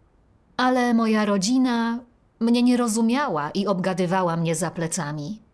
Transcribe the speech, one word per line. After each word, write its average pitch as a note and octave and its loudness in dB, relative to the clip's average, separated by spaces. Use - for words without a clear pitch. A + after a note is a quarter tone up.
Ale B3 2
moja A3 2
rodzina A#3 0
mnie A#3 2
nie B3 4
rozumiała A3+ 0
i G3 -2
obgadywała F#3 0
mnie E3 -2
za D#3+ -4
plecami. D#3+ -6